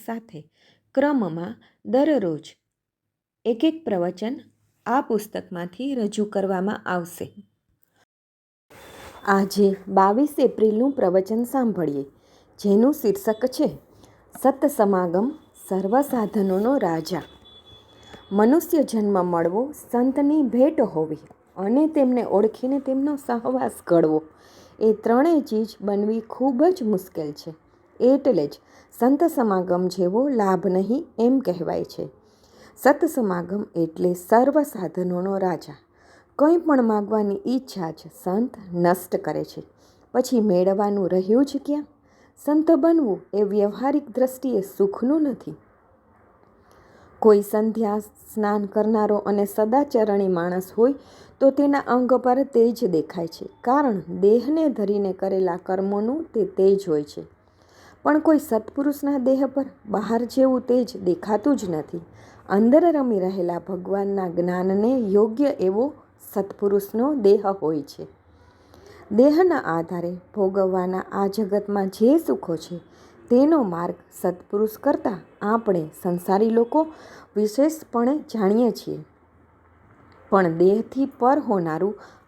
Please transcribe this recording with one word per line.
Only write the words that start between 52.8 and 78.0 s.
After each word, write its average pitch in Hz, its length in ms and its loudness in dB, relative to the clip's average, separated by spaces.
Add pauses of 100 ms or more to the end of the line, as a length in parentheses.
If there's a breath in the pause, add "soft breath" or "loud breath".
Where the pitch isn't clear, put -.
દેખાય 165 420 -2
છે, - 220 -16 (120)
કારણ 247 400 0 (200)
દેહને 247 480 4
ધરીને 202 440 -2
કરેલા 190 440 -2
કર્મોનું 202 640 -2
તે 226 220 -2
તેજ 196 440 2
હોય 151 140 0
છે. - 220 -14 (800 soft breath)
પણ 294 180 2
કોઈ 311 180 4
સત્પુરુષના 277 800 -4
દેહ 262 280 2
પર 269 200 -4 (200)
બહાર 214 380 -2
જેવું 262 360 2
તેજ 240 440 -2
દેખાતું 214 520 0
જ 190 140 -6
નથી. 160 300 -6 (480 loud breath)
અંદર 254 440 4
રમી 254 260 0
રહેલા 185 400 -2
ભગવાનના 190 720 -4
જ્ઞાનને 180 720 0
યોગ્ય 220 480 2
એવો 214 460 0 (400 soft breath)
સત્પુરુષનો 202 800 -2
દેહ 202 320 4
હોય 160 360 -2
છે. 156 240 -16 (1080 loud breath)
દેહના 302 440 4
આધારે 175 600 -4 (180)
ભોગવવાના 190 800 0
આ 196 140 0
જગતમાં 202 600 -2
જે 247 300 4
સુખો - 380 -4
છે, 170 220 -14 (520 loud breath)
તેનો 277 320 4
માર્ગ 175 320 -4 (260)
સત્પુરુષ 202 580 -4
કરતાં 277 420 -2 (220)
આપણે 202 480 -2 (120)
સંસારી 190 480 0
લોકો 233 360 2 (500 loud breath)
વિશેષપણે 247 840 0